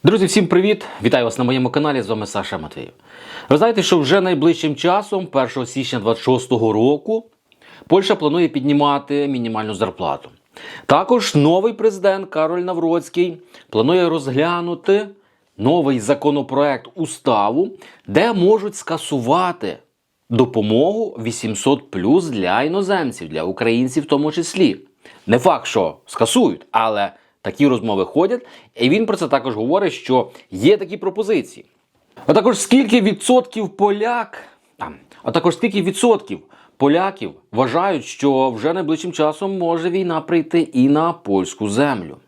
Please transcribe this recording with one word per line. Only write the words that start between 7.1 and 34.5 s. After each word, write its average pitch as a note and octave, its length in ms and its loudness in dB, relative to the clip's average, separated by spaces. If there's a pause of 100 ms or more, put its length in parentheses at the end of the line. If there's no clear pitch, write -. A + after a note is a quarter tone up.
Польща G3 280 4
планує D#3+ 320 0
піднімати C#3+ 800 0
мінімальну A2+ 460 -4
зарплату. F2+ 560 -4 (560)
Також D#3 500 2
новий F3 380 4
президент G3 560 0
Кароль D#3 320 -2
Навроцький E3+ 760 -2 (320)
планує E3 400 2
розглянути E3+ 960 -2 (500)
новий C#3 420 2
законопроект C#3 960 -2
уставу, C3+ 760 -2 (380)
де F#3+ 260 0
можуть G#3 420 0
скасувати D3+ 1000 -4 (520)
допомогу B2 920 0
вісімсот A#2 680 -2
плюс B2 340 2
для G#2+ 380 -2
іноземців, E3 680 -4
для D#2 140 -6
українців A#2+ 600 0
в - 40 -12
тому D3 240 0
числі. E3 480 0 (460)
Не A#2 140 4
факт, C#3 280 2
що E2 380 -2
скасують, A#2 680 0
але A2 400 0 (300)
такі B2 260 0
розмови G#2+ 380 0
ходять, G3+ 400 0 (300)
і B2 140 2
він G#3+ 160 2
про G#3 120 -2
це E3 100 -4
також C3 280 0
говорить, D3+ 380 0
що B2 360 0 (220)
є C3 260 4
такі G3 200 -10
пропозиції. F#3+ 680 -4 (600)
А D3+ 80 4
також G#3 240 4
скільки A#3+ 440 4
відсотків A3 680 0
поляк-, G#3+ 760 -2 (360)